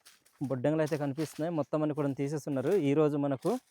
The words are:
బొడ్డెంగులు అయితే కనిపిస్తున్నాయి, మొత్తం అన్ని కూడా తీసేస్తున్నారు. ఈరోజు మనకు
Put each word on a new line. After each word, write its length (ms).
బొడ్డెంగులు 400
అయితే 160
కనిపిస్తున్నాయి, 560
మొత్తం 280
అన్ని 120
కూడా 180
తీసేస్తున్నారు. 640
ఈరోజు 400
మనకు 420